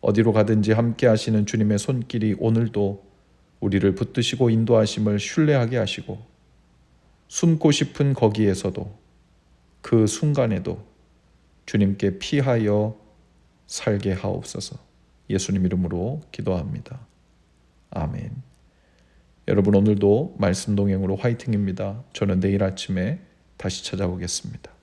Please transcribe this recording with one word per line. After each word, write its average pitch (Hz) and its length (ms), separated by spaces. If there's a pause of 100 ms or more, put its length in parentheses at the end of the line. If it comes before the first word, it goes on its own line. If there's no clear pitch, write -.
어디로 107 320
가든지 107 380
함께 117 360
하시는 107 380
주님의 107 340
손길이 113 600
오늘도 107 640 (560)
우리를 98 360
붙드시고 120 540
인도하심을 110 720
신뢰하게 127 580
하시고 107 460 (1040)
숨고 160 440
싶은 139 420
거기에서도 101 920 (760)
그 113 260
순간에도 113 760 (800)
주님께 98 540
피하여 110 800 (680)
살게 98 460
하옵소서. - 640 (520)
예수님 95 360
이름으로 92 560 (100)
기도합니다. 95 680 (920)
아멘. - 520 (1040)
여러분, 101 280
오늘도 104 640
말씀 95 380
동행으로 95 400
화이팅입니다. 101 880 (100)
저는 98 260
내일 98 240
아침에 95 580 (360)
다시 - 280
찾아오겠습니다. 92 960